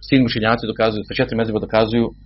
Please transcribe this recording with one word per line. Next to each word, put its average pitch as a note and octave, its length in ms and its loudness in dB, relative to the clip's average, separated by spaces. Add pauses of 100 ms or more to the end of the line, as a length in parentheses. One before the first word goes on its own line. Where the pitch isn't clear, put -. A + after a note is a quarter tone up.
Svi C3 160 4
učenjaci A2+ 420 0
dokazuju, G#2+ 420 0
sa - 60 -10
četiri B2 220 -2
mezheba A2 220 -2
dokazuju A2 480 0 (200)